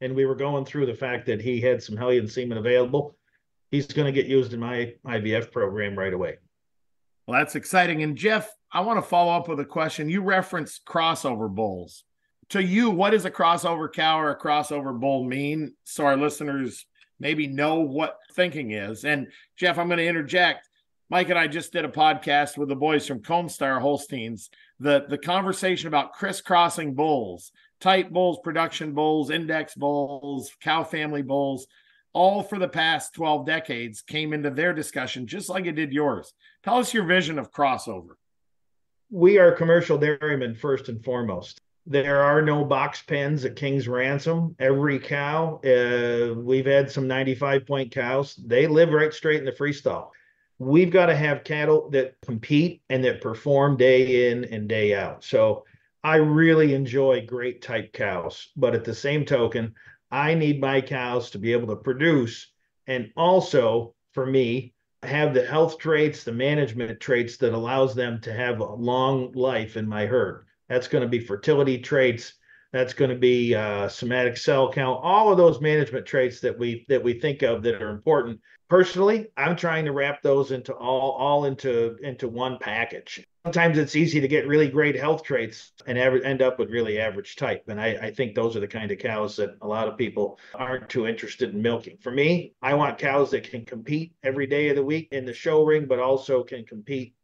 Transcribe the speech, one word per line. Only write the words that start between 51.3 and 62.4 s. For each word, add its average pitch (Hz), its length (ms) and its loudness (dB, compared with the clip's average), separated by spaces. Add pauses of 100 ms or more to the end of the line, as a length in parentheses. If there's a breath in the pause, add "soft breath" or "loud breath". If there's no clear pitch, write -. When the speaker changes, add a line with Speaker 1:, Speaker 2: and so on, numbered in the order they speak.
Speaker 1:
cattle 151 480 2
that 131 240 0 (100)
compete 147 640 0
and 127 140 0
that 120 180 2
perform 139 560 2
day 127 540 6
in 123 140 -4
and 110 220 -8
day 104 280 2
out. 92 280 -6
So 110 420 2 (380 soft breath)
I 156 120 2
really 156 580 6
enjoy 131 540 2
great 123 340 -8
type 113 320 -8
cows, 90 600 -6
but 120 180 2
at 113 100 0
the 113 120 -6
same 143 280 -2
token, 117 520 0 (340 loud breath)
I 147 240 0
need 151 260 2
my 135 220 2
cows 123 480 -4
to - 80 -14
be 110 140 -2
able 120 160 2
to 107 80 -4
produce 131 760 0 (360)